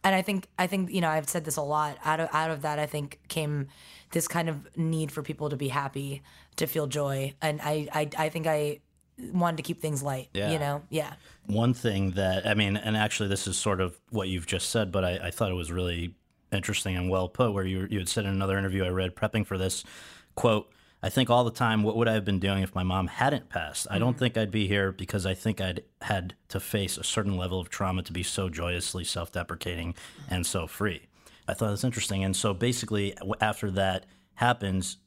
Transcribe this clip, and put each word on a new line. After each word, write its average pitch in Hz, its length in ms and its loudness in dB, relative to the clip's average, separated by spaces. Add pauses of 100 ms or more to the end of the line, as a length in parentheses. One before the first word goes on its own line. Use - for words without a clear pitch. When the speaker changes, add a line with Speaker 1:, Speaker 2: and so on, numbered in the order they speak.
Speaker 1:
and 196 100 6
I 190 80 4
think, 190 240 -2 (140)
I 185 80 4
think, 190 240 0
you 190 80 2
know, 165 100 4
I've 156 180 0
said 165 160 -2
this 151 120 -2
a 151 60 -2
lot, 147 420 0
out 156 160 2
of, 165 120 0
out 160 200 2
of 143 100 -4
that, 151 160 0
I 151 80 0
think, 147 320 -6 (100)
came 147 380 -2 (460)
this 165 160 0
kind 165 200 0
of 143 300 -6
need 160 340 0
for 147 100 -6
people 147 280 -4
to 143 60 -2
be 139 120 -2
happy, 139 540 -4 (340)
to 160 100 0
feel 151 200 -2
joy. 139 560 -2
And 151 200 0
I, 151 300 0
I, 151 240 0
I 156 120 0
think 160 180 -2
I 151 340 0 (380)
wanted 170 400 0
to 147 60 -6
keep - 160 -4
things 147 220 -2
light, 135 300 -4
Speaker 2:
Yeah. 101 200 0
Speaker 1:
you 160 80 2
know? 143 280 -2
Yeah. 147 260 -2 (320)
Speaker 2:
One 117 280 4
thing 98 380 2
that, 95 340 2
I 107 80 4
mean, 104 220 4
and 107 200 0
actually 107 320 2
this 98 180 0
is 92 100 -2
sort 95 240 2
of 90 200 -2 (100)
what 98 180 0
you've 90 180 -2
just - 240 -2
said, 104 220 2
but 95 120 2
I, 90 220 0
I 87 60 -2
thought 101 180 0
it 92 40 -2
was 85 160 -4
really 87 440 -2 (380)
interesting 98 440 0
and 90 140 0
well 92 180 2
put, 117 240 2
where 98 120 0
you, 95 260 0
you 107 80 0
had 90 100 -2
said 107 160 0
in 98 80 0
another 95 240 2
interview 95 280 0
I 90 40 0
read 92 280 0
prepping 107 300 0
for 95 120 -2
this, 92 260 -2 (520)
quote, 110 360 2 (300)
"I 117 80 0
think 127 180 2
all 123 160 8
the 113 60 2
time, 110 320 4
what 107 140 2
would 117 120 4
I 110 60 4
have 104 100 2
been 98 140 2
doing 95 240 2
if 92 120 -2
my 92 100 0
mom 92 240 2
hadn't 135 400 0
passed? 78 420 -6
I 98 80 0
don't 120 140 4
Speaker 1:
Mm-hmm. 120 80 -4
Speaker 2:
think 120 180 0
I'd 107 120 0
be 104 180 2
here 98 240 2
because 95 340 -4
I 95 80 0
think 107 260 -2
I'd 92 220 -2 (200)
had 90 320 -4 (140)
to 95 120 -4
face 98 360 -2
a - 80 -10
certain 101 320 0
level 90 240 -2
of 85 80 -8
trauma 92 360 -2
to - 80 -10
be 87 100 -4
so 95 260 -2
joyously 87 560 -4
self-deprecating 85 880 -4 (340)
and 90 180 0
so 85 200 -2
free." 92 420 -4 (400)
I 113 60 -2
thought 107 160 0
that's 101 140 -2
interesting. 104 380 0
And 95 140 2
so 104 180 0
basically, 104 640 0
w-, 98 220 -4
after 107 320 0
that 95 340 0 (280)
happens 95 720 0